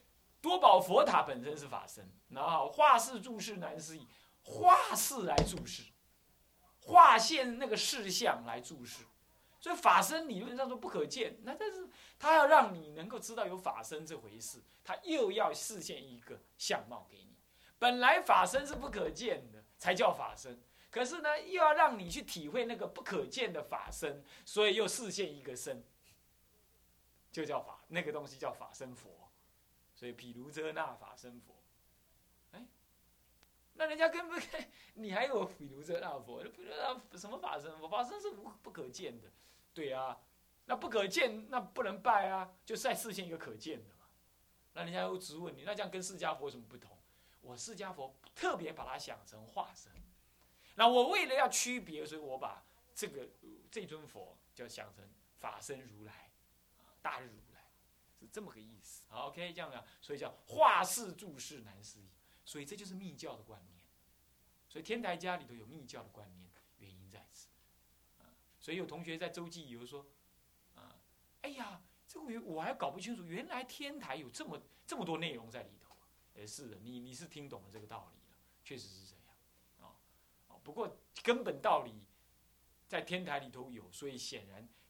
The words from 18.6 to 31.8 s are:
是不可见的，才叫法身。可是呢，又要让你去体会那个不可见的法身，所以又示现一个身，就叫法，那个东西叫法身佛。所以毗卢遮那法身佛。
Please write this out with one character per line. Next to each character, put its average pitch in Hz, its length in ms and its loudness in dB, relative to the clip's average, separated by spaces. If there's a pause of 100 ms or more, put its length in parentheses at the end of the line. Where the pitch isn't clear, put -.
是 294 80 -6
不 285 140 -8
可 190 200 -2
见 123 440 -4
的， 107 100 -20 (140)
才 185 180 2
叫 165 180 6
法 110 220 -6
身。 123 260 -14 (300)
可 247 140 0
是 320 160 -6
呢， 302 200 2
又 359 120 -12
要 320 200 8
让 302 240 6
你 175 120 -8
去 269 120 -6
体 156 280 -8
会 233 160 -2
那 233 100 -4
个 - 100 -6
不 - 160 -10
可 160 240 -2
见 220 280 -4
的 156 100 -6
法 - 260 -8
身， 143 320 -6 (220)
所 208 240 4
以 196 80 4
又 214 100 2
示 202 240 -4
现 170 240 -4
一 143 80 -18
个 131 140 -10
身， 123 260 -8 (1500)
就 160 140 -6
叫 143 160 -4
法， - 260 -16
那 170 140 -4
个 151 100 -4
东 147 160 -6
西 135 100 -18
叫 131 140 -6
法 - 220 -12
身 127 200 -14
佛。 101 380 -20 (640)
所 123 100 -16
以 123 60 -10
毗 120 220 -14
卢 127 180 -14
遮 156 220 -6
那 151 200 -6
法 107 220 -18
身 123 240 -20
佛。 - 160 -20 (960)